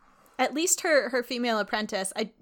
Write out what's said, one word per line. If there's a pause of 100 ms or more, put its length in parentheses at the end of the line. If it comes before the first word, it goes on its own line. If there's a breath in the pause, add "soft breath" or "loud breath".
(400)
at
least
her,
her
female
apprentice.
I, (100)